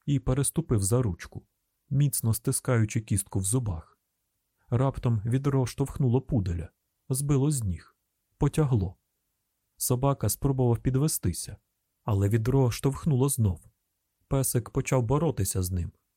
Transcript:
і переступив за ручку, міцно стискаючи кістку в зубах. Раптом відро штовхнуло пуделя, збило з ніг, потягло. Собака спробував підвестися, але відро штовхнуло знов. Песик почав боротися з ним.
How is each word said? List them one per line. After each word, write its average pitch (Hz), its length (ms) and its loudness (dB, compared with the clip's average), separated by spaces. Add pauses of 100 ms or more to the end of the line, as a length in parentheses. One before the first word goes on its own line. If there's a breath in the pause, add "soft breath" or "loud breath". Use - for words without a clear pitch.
і 143 120 2
переступив 131 640 0
за 113 200 2
ручку, - 440 -6 (440)
міцно 135 440 0
стискаючи 117 640 0
кістку - 380 -2
в 95 60 -2
зубах. 104 540 -4 (720)
Раптом 123 560 0
відро 135 420 0
штовхнуло 131 540 0
пуделя, 90 480 -2 (400)
збило 139 420 0
з 131 140 -4
ніг, 87 320 -6 (420)
потягло. 127 580 0 (800)
Собака 127 520 0
спробував 127 500 2
підвестися, 131 800 -2 (480)
але 101 240 2
відро 120 420 2
штовхнуло 135 580 0
знов. 107 320 0 (680)
Песик 131 420 -2
почав 131 320 0
боротися 117 600 0
з 90 80 -4
ним. 90 220 -4 (240)